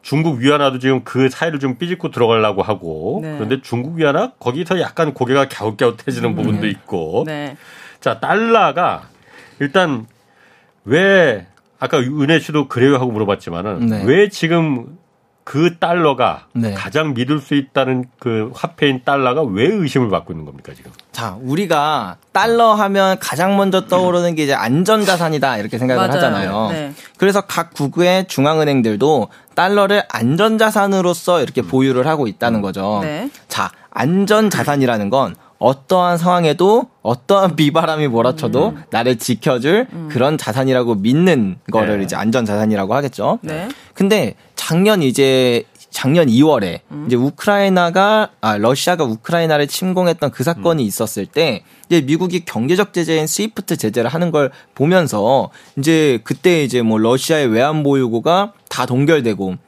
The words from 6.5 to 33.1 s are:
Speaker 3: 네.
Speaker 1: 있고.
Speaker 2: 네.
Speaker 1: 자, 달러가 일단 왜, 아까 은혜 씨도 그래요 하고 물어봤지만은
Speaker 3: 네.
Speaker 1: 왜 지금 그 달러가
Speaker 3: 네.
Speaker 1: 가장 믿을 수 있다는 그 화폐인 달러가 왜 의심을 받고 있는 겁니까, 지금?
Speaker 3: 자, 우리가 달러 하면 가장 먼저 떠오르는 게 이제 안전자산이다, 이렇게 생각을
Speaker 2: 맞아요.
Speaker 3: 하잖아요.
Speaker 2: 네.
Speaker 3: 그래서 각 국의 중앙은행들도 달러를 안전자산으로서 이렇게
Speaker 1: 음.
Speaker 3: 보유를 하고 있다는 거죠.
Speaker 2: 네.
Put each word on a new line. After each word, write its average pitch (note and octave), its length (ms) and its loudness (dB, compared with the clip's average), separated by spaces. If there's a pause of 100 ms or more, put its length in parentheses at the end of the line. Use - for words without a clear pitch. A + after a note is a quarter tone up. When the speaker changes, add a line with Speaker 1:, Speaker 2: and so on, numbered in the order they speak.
Speaker 3:
네. G#2+ 80 -2
Speaker 1:
있고. F#2+ 580 -4
Speaker 2:
네. D3 280 -10 (440)
Speaker 1:
자, A#2 200 -2
달러가 F3 840 0 (560)
일단 C#3+ 480 -2 (800)
왜, D3+ 600 2 (340)
아까 C#3 200 0
은혜 C#3+ 400 0
씨도 D3 280 -2
그래요 C3+ 280 4
하고 B2+ 160 -2
물어봤지만은 G2 760 -4
Speaker 3:
네. G#2+ 180 -2
Speaker 1:
왜 F#3+ 240 4
지금 D#3+ 680 -2 (480)
그 E3 320 0
달러가 C#3 760 0
Speaker 3:
네. A2+ 200 -2
Speaker 1:
가장 C3+ 400 -4
믿을 C3 280 -2
수 - 140 -6
있다는 C3 500 -2 (120)
그 A2+ 380 -2
화폐인 C#3+ 480 -2
달러가 C#3 400 0
왜 G#2+ 220 0
의심을 D3 440 0
받고 F2+ 220 -4
있는 D#2 140 -12
겁니까, C#2+ 280 -20
지금? - 160 -20 (220)
Speaker 3:
자, G#2+ 300 -10
우리가 D3 720 -2 (160)
달러 A3+ 420 4
하면 G3 460 2
가장 F#3+ 380 0
먼저 F#3+ 300 2
떠오르는 F3 480 0
게 D#3 80 0
이제 C#3 100 0
안전자산이다, D#3+ 1040 0
이렇게 G#2+ 200 -6
생각을 B2+ 300 0
Speaker 2:
맞아요. C3+ 100 0
Speaker 3:
하잖아요. G#2 540 -2
Speaker 2:
네. D3 220 -8 (240)
Speaker 3:
그래서 G3 240 2
각 - 320 -6
국의 F3 560 0
중앙은행들도 C#3 1000 2 (260)
달러를 G3+ 540 2
안전자산으로서 F#3 1400 0
이렇게 A#2+ 180 -2
Speaker 1:
음. F2 60 -6
Speaker 3:
보유를 C3 400 2
하고 D3+ 200 0
있다는 A2+ 340 -2
거죠. G2 420 -4
Speaker 2:
네. D#3+ 260 -8 (200)